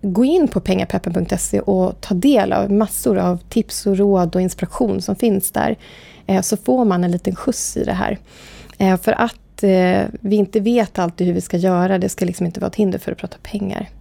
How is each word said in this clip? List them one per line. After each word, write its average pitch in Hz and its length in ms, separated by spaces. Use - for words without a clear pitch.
gå 202 240
in 311 220
på 196 120
pengapeppen 185 540
punkt 175 280
se - 180
och 185 420
ta - 120
del 190 400
av 196 180
massor 208 460
av 180 200
tips - 360
och 196 120
råd 190 380
och 185 60
inspiration 190 600
som 196 140
finns 202 360
där, - 260
eh, 190 140
så 208 160
får 247 280
man 180 180
en 175 80
liten 180 240
skjuts - 420
i - 60
det - 100
här. 190 240
Eh, 190 200
för 220 140
att, - 520
eh, 190 380
vi 202 140
inte 202 240
vet 220 400
alltid 180 280
hur 175 60
vi 175 80
ska - 160
göra, 185 400
det 180 120
ska - 160
liksom 175 200
inte 170 140
vara 190 100
ett - 60
hinder 196 240
för - 120
att - 60
prata - 260
pengar. 202 460